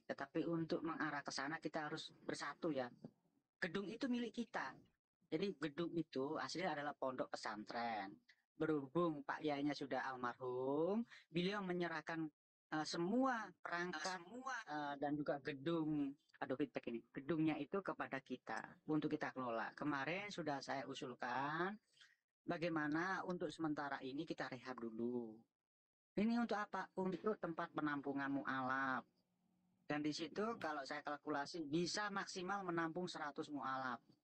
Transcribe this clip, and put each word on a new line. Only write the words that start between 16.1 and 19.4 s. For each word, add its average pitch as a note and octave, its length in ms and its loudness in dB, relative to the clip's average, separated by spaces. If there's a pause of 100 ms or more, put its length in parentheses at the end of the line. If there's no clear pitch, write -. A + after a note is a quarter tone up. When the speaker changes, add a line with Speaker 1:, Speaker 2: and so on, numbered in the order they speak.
Speaker 1:
aduh C#3 220 0
feedback C3+ 320 -2
ini, A#2 80 -2 (160)
gedungnya D#3 420 4
itu E3 220 -2
kepada C#3+ 400 -2
kita A2 400 -6 (320)
untuk D#3 180 4
kita D3 220 0
kelola. A#2 420 -2